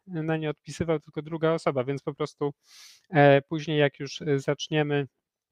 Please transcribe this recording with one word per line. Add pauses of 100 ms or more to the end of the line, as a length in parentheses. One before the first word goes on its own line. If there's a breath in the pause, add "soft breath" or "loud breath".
na
nie
odpisywał,
tylko
druga
osoba,
więc
po
prostu, (560 loud breath)
e,
później
jak
już,
e,
zaczniemy, (440)